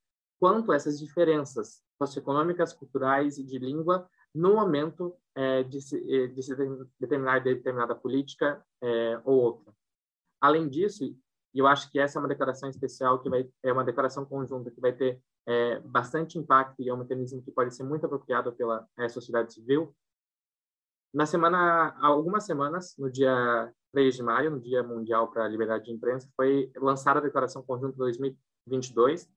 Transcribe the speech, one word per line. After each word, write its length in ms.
quanto 320
essas 260
diferenças 840
socioeconômicas, 720
culturais 680
e 60
de 140
língua 500
no 200
momento, 640
é, 300
de 160
se, 160
é, 140
de 140
se 120
de-, 320
determinar 420
determinada 540
política, 680
é, 440
ou 160
outra. 320
Além 280
disso, 360
e 140
eu 120
acho 240
que 80
essa 200
é 20
uma 80
declaração 400
especial, 520
que 80
vai, 200
é 80
uma 120
declaração 400
conjunta 460
que 100
vai 120
ter, 280
é, 360
bastante 580
impacto 420
e 80
é 60
um 40
mecanismo 440
que 80
pode 240
ser 80
muito 240
apropriado 460
pela, 440
é, 120
sociedade 440
civil. 400
Na 140
semana, 320
há 80
algumas 380
semanas, 520
no 140
dia 640
três 240
de 60
maio, 280
no 80
Dia 240
Mundial 480
para 140
a 40
Liberdade 360
de 80
Imprensa, 420
foi 420
lançada 420
a 40
Declaração 400
Conjunta 360
dois 180
mil 140
e 80
vinte 220
e 60
dois, 420